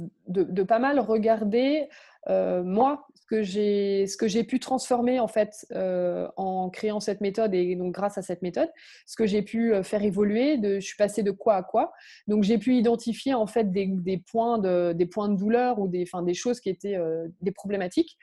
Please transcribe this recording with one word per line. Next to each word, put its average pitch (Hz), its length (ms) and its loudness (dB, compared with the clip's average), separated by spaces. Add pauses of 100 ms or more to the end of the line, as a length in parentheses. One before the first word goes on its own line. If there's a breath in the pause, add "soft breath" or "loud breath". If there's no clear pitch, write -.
(280)
de, 180 160 0
de 185 200 0
pas 226 160 4
mal 277 220 2
regarder, 226 880 2 (400 loud breath)
heu, 185 340 0
moi, 240 420 2 (100)
ce - 100 -20
que 220 180 0
j'ai, 202 640 0
ce 196 100 -8
que 226 100 0
j'ai 214 160 0
pu 247 160 -2
transformer, 247 600 0
en 214 80 0
fait, 214 420 -2
heu, 180 640 -2
en 185 340 -2
créant 208 300 -4
cette 202 220 -4
méthode 202 320 0
et 180 240 0
donc 180 160 -4
grâce 196 240 -4
à 196 40 -6
cette 180 200 -8
méthode, 247 280 -2 (360 loud breath)
ce - 100 -18
que 220 100 0
j'ai 208 160 2
pu, 226 320 0
heu, 190 100 2
faire 202 200 -2
évoluer, 208 540 2
de, 202 240 0
je 190 40 -10
suis - 120 -14
passée 208 260 0
de 196 80 2
quoi 202 240 2
à 185 80 -2
quoi. 262 300 -2 (340 loud breath)
Donc, 208 160 2
j'ai 220 140 4
pu 254 180 2
identifier, 233 580 0
en 220 140 0
fait, 214 240 0
des, 196 160 0
des 190 300 -2
points 226 400 0
de, 180 340 2
des 170 140 2
points 208 240 -2
de 202 80 2
douleur 233 420 2
ou 196 80 0
des, 180 160 -2
enfin, 175 200 -6
des 175 100 0
choses 240 260 -2
qui - 100 -6
étaient, 196 280 -4
heu, 165 420 -4
des 185 120 -2
problématiques. 196 720 -2